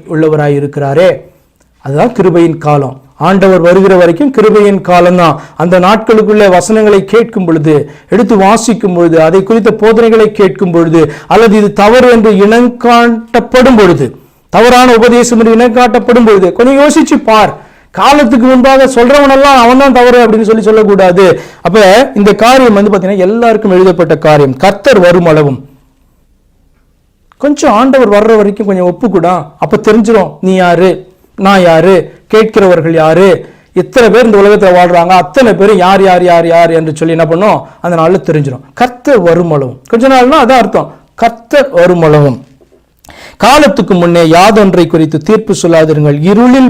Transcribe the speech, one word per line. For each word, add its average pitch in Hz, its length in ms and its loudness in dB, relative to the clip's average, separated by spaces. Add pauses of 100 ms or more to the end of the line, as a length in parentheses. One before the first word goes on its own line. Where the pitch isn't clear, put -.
(120)
உள்ளவராய் 151 480 -2
இருக்கிறாரே. 143 500 -2 (760)
அதுதான் 156 340 -2
கிருபையின் 170 480 -2
காலம். 139 280 -4 (320)
ஆண்டவர் 190 380 0
வருகிற 190 300 2
வரைக்கும் 175 420 0
கிருபையின் 208 500 0
காலம்தான். 175 480 0 (260)
அந்த 175 180 -2
நாட்களுக்குள்ள 214 680 0 (100)
வசனங்களை 208 420 0 (140)
கேட்கும் 226 360 -2
பொழுது, 156 280 0 (380)
எடுத்து 214 220 0 (100)
வாசிக்கும் 208 500 -2
பொழுது, 170 300 0
அதை 175 180 0
குறித்த 226 260 0 (140)
போதனைகளை 220 420 2 (140)
கேட்கும் 190 340 -2
பொழுது, 165 280 0 (320)
அல்லது 214 260 2
இது 208 100 0 (120)
தவறு 247 340 2
என்று 220 160 2 (140)
இனங்காட்டப்படும் 240 1300 0
பொழுது, 156 280 0 (460)
தவறான 247 360 2 (100)
உபதேசம் 240 420 2
என்று 226 160 2
இனங்காட்டப்படும் 240 720 0
பொழுது, 190 280 2
கொஞ்சம் 269 240 2
யோசிச்சு 302 360 0 (120)
பார். 214 240 0 (460)
காலத்துக்கு 247 480 0
முன்பாக 262 460 2
சொல்றவனெல்லாம் 269 720 2
அவன் 254 180 2
தான் 269 160 2
தவறு 247 240 4
அப்படின்னு 220 280 0
சொல்லி 226 180 -2
சொல்லக்கூடாது. 196 580 2 (400)
அப்ப 175 120 -2 (420)
இந்த 202 120 2 (100)
காரியம் 240 360 2
வந்து 202 160 0
பாத்தீங்கன்னா 185 340 -2
எல்லாருக்கும் 220 480 -2
எழுதப்பட்ட 175 400 0 (100)
காரியம். 147 380 0
கர்த்தர் 202 420 0
வரும் 175 260 2
அளவும் 143 280 -2 (1800)
கொஞ்சம் 285 380 -2
ஆண்டவர் 254 360 0
வர்ற 214 240 0
வரைக்கும் 202 300 -4
கொஞ்சம் 180 200 -2
ஒப்புக்கூடா, 180 460 -2 (280)
அப்ப 175 240 -4
தெரிஞ்சிரும் 214 440 0 (140)
நீ 185 100 0
யாரு, 180 340 0 (560)
நான் 196 220 2
யாரு, 165 280 2 (380)
கேட்கிறவர்கள் 185 680 0
யாரு, 175 280 2 (540)
எத்தனை 240 320 0
பேர் 240 140 2
இந்த 208 140 2
உலகத்துல 202 360 2
வாழ்றாங்க, 175 360 0 (100)
அத்தனை 233 360 0
பேரும் 196 260 2
யார், 190 220 2
யார், 180 240 0
யார், 170 220 0
யார் 165 260 2
என்று 156 200 -6
சொல்லி 165 160 -2
என்ன 160 160 -2
பண்ணும்? 180 300 -2 (220)
அந்த 175 180 -4
நாள்ல 170 280 -2
தெரிஞ்சிரும். 143 360 -6 (160)
கர்த்தர் 247 460 -2
வரும் 170 300 0
அளவும், 131 220 -8 (120)
கொஞ்ச 240 220 0
நாள்னா 262 300 2
அதான் 240 200 0
அர்த்தம், - 260 -4 (340)
கர்த்தர் 262 460 -2 (100)
வரும் 175 300 0
அளவும். 143 280 0 (1080)
காலத்துக்கு 226 580 0
முன்னே 170 200 0 (120)
யாதொன்றை 190 540 2
குறித்து 160 300 -2 (100)
தீர்ப்பு 214 340 -2
சொல்லாதிருங்கள், 156 560 0 (120)
இருளில் 247 400 2